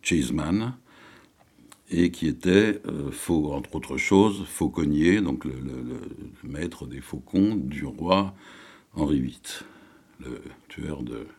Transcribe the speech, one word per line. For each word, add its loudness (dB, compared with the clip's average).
Cheeseman, 0
et 4
qui -4
était, 4
euh, -6
faux, 0
entre -8
autres -6
choses, 4
fauconnier, 2
donc -2
le, -6
le, -8
le, -8
le -14
maître -8
des -12
faucons 0
du -4
roi 2
Henri 2
huit, -4
le -12
tueur -8
de -10